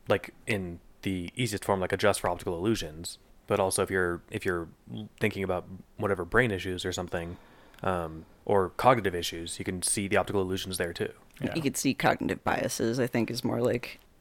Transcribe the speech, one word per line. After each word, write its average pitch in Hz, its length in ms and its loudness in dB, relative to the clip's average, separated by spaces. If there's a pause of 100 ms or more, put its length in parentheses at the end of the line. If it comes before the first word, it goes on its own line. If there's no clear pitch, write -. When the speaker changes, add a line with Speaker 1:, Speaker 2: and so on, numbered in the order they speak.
Speaker 1:
like, - 240 0 (140)
in 92 340 -4 (220)
the 90 340 -2
easiest 104 280 -2
form, 98 160 2
like, 90 120 0
adjust 98 280 2
for 98 100 0
optical 87 260 -2
illusions. 85 600 -2 (280)
But 101 140 4
also, 95 220 4
if 90 80 0
you're, 90 300 2 (100)
if 107 160 -4
you're 87 220 -2 (260)
l-, 107 140 -8 (120)
thinking 101 220 0
about 90 240 -2 (300)
whatever 98 280 0
brain 113 260 4
issues 92 340 -4
or 92 80 -2
something, 87 440 -6 (460)
um, 82 420 -2 (220)
or 95 240 4
cognitive 107 440 4
issues, 85 440 -6
you 98 60 -6
can 92 180 -4
see - 260 0
the 101 80 2
optical 98 240 2
illusions 92 380 -2
there 90 140 -2
too. - 200 -4 (280)
Speaker 2:
Yeah. - 140 -2
Speaker 3:
You 160 80 -2
could 135 140 0
see 135 180 2
cognitive - 500 0
biases, - 560 0
I 120 60 2
think, 117 240 0
is 117 140 -4
more 120 160 0
like 120 400 -2 (200)